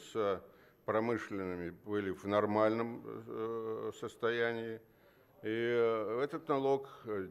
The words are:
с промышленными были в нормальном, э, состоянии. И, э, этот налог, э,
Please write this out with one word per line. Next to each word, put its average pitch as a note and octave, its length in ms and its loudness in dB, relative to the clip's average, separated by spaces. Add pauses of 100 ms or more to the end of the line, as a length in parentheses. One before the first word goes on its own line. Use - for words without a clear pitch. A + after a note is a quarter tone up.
(140)
с G2+ 280 2 (440)
промышленными G2+ 880 0 (120)
были G#2 280 0
в F2+ 140 -8
нормальном, G#2+ 760 4
э, A2+ 960 -6
состоянии. A#2 800 0 (600)
И, G#2 80 -8
э, A2+ 760 2
этот D3+ 240 -4
налог, C3+ 400 2 (180)
э, G2+ 260 -4